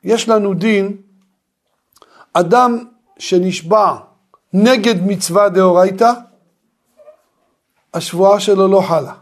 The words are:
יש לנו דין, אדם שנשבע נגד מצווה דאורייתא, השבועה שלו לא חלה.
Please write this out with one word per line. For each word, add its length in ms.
יש 240
לנו 260
דין, 420
אדם 520
שנשבע 760
נגד 540
מצווה 420
דאורייתא, 640
השבועה 460
שלו 280
לא 200
חלה. 340